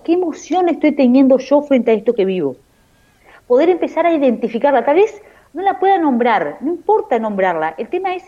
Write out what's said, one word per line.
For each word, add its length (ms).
¿qué 80
emoción 560
estoy 240
teniendo 460
yo 240
frente 280
a 40
esto 200
que 100
vivo? 320
Poder 200
empezar 380
a 80
identificarla. 720
Tal 120
vez 240
no 100
la 180
pueda 180
nombrar, 600
no 100
importa 480
nombrarla. 580
El 120
tema 260
es 140